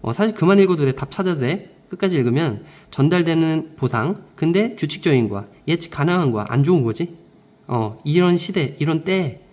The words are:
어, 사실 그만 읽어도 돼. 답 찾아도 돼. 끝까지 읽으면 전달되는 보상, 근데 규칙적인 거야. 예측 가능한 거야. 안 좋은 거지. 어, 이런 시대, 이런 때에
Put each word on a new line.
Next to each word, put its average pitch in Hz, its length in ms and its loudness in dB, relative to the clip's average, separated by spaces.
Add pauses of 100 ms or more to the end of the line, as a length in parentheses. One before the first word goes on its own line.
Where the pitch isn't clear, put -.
어, 113 120 -4
사실 214 220 0
그만 196 240 4
읽어도 175 260 4
돼. 131 80 0
답 - 180 -8
찾아도 180 300 -2
돼. 151 340 -4 (140)
끝까지 185 260 -2
읽으면 123 480 0 (260)
전달되는 160 840 0
보상, 131 480 -2 (120)
근데 196 400 0
규칙적인 139 540 0
거야. 101 180 -8 (200)
예측 170 240 -4
가능한 170 400 0
거야. 104 160 -2
안 131 160 2
좋은 160 200 4
거지. 117 340 -4 (500)
어, 110 360 -4
이런 175 340 2
시대, 170 420 -4
이런 156 240 0
때에 185 380 -2 (120)